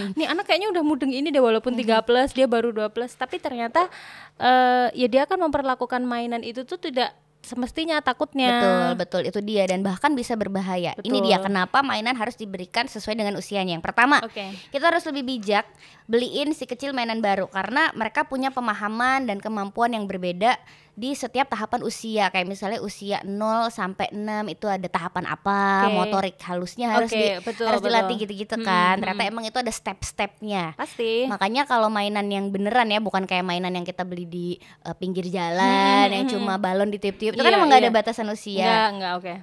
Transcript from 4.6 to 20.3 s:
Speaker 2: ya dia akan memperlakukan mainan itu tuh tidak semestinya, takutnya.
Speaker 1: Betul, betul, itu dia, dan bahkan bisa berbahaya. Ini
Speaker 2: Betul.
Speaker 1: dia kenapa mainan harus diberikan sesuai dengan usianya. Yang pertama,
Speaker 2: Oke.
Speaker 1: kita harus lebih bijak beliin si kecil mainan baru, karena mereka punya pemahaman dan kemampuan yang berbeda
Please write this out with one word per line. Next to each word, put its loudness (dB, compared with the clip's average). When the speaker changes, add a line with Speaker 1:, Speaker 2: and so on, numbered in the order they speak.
Speaker 2:
ya 2
dia 4
akan 0
memperlakukan -2
mainan -4
itu -8
tuh -10
tidak -2
semestinya, -4
takutnya. 0
Speaker 1:
Betul, 4
betul, -2
itu -4
dia, 0
dan 0
bahkan 0
bisa -2
berbahaya. -2
Ini -8
Speaker 2:
Betul. 2
Speaker 1:
dia 4
kenapa 0
mainan 0
harus -4
diberikan -6
sesuai -6
dengan -2
usianya. -2
Yang -6
pertama, 6
Speaker 2:
Oke. -8
Speaker 1:
kita 2
harus 0
lebih -4
bijak 0
beliin 0
si -6
kecil -8
mainan -2
baru, 0
karena 0
mereka -2
punya -4
pemahaman -2
dan -4
kemampuan -2
yang -4
berbeda 0